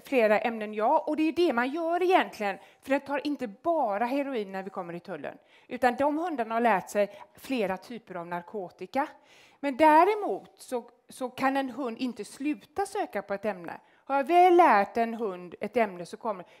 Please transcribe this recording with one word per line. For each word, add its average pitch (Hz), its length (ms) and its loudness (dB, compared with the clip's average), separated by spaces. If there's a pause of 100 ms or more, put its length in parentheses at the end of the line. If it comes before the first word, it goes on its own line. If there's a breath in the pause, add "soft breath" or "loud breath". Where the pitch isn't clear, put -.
flera 214 340 4
ämnen, 214 360 -6
ja. 247 320 2
Och 302 100 -2
det 311 60 0
är 311 100 0
det 330 200 2
man 247 180 0
gör 339 320 -2
egentligen. 226 560 0 (240 loud breath)
För - 80 -6
den 277 100 0
tar 277 260 -6
inte 262 220 -4
bara 233 560 -2
heroin 247 480 -4
när 190 100 -8
vi 190 80 -12
kommer 175 240 -10
i 175 60 -10
tullen. 156 380 -12 (300 soft breath)
Utan 240 280 0
de 294 220 0
hundarna 247 360 -4
har 233 60 0
lärt 214 300 2
sig 202 300 -2 (140)
flera 196 420 -4
typer - 380 -16
av 170 120 -10
narkotika. 185 840 -6 (520 soft breath)
Men 277 160 -4
däremot 311 800 4
så, - 340 -10 (180)
så 247 220 -10
kan 269 260 0
en 269 140 -2
hund 233 280 -8
inte 233 260 -6
sluta 294 640 -6
söka 320 360 -6
på 202 120 -6
ett 196 100 -6
ämne. 185 360 -8 (140 soft breath)
Har - 220 -4
jag 277 80 2
väl 349 320 8
lärt 233 400 6
en 226 180 -2
hund 180 460 -8
ett 208 160 -4
ämne 180 300 0
så 214 100 -18
kommer, 190 280 -8 (160 soft breath)